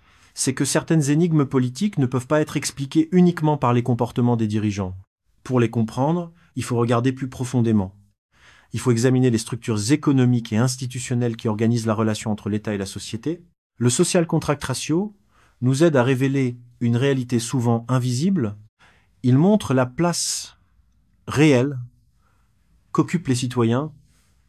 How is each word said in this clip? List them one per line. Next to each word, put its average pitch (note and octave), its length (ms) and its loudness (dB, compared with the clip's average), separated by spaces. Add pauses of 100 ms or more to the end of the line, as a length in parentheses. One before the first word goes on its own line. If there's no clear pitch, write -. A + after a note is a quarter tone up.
(340)
c'est - 200 -2
que C#3 120 -2
certaines D#3 440 0
énigmes D#3 360 2
politiques B2+ 520 -2
ne C#3 80 2
peuvent B2+ 220 -4
pas D3+ 140 2
être D3+ 140 -4
expliquées D3 560 -2
uniquement F3 460 4
par B2 160 2
les A#2+ 100 2
comportements A#2+ 540 0
des A2 100 0
dirigeants. G2+ 480 -2 (480)
Pour B2+ 160 0
les A2+ 100 2
comprendre, C3+ 600 -2 (240)
il B2+ 80 -4
faut B2 120 -4
regarder A#2+ 380 2
plus C3 160 -8
profondément. A2+ 640 0 (800)
Il A#2 60 -4
faut B2+ 120 0
examiner B2+ 380 4
les A2+ 80 2
structures A2 540 -4
économiques B2+ 600 2
et G#2+ 60 0
institutionnelles B2 800 -2
qui A#2 100 -4
organisent A2+ 380 0
la A2+ 80 2
relation A2 380 -2
entre G#2 180 -6
l'État G#2 240 -4
et G2+ 40 -4
la G2 80 -4
société. A2+ 580 -8 (340)
Le A#2+ 120 2
social E3+ 380 2
contract D#3 360 -2
ratio F3 520 -4 (460)
nous C3 220 2
aide E3+ 120 4
à B2 80 6
révéler C3 540 0 (240)
une A#2 160 0
réalité B2+ 420 0
souvent A#2 480 0
invisible. B2+ 720 -2 (640)
Il B2+ 140 4
montre F#3+ 360 2
la B2+ 120 2
place - 720 -4 (680)
réelle C3+ 520 2 (1120)
qu'occupent E3 360 -2
les C3 80 2
citoyens B2 580 -2 (560)